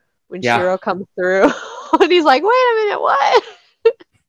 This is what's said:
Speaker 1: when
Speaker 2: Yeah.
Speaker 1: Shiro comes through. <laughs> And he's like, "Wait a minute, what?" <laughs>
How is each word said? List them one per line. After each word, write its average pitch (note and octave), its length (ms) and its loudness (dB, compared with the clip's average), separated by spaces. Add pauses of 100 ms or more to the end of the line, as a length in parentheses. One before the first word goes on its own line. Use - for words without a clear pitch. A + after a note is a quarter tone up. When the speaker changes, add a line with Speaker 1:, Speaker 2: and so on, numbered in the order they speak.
(280)
Speaker 1:
when F#3 140 -14
Speaker 2:
Yeah. A#2+ 160 0
Speaker 1:
Shiro F#3 200 -2
comes F#3+ 280 -8 (120)
through. F#3+ 360 2
<laughs> - 460 -4
And E4+ 120 4
he's F4 120 2
like, D4 200 4
"Wait G4+ 60 0
a B4 240 2 (100)
minute, - 160 -4
what?" - 420 2 (420)
<laughs> A#4 100 2 (340)